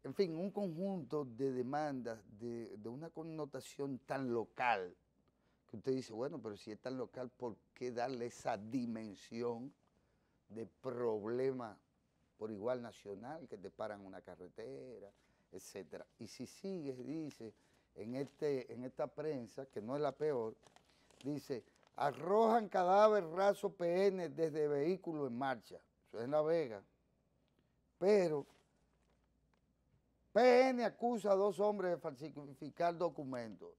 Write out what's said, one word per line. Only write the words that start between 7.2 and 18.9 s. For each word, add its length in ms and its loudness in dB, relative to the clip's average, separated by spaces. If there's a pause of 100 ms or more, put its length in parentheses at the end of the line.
¿por 260 -8 (180)
qué 160 -6
darle 360 -4
esa 300 -4
dimensión 1160 -6 (760)
de 180 -10
problema 1120 -2 (580)
por 140 -8
igual 320 -4
nacional, 680 -12
que 80 -14
te 140 -14
paran 340 -10
una 160 -14
carretera, 880 -16 (420)
etcétera?" 540 -14 (120)
Y 80 -12
si 200 -12
sigues, 600 -8
dice, 480 -8 (400)
en, 220 -8
este, 560 -2
en 120 -10
esta 220 -6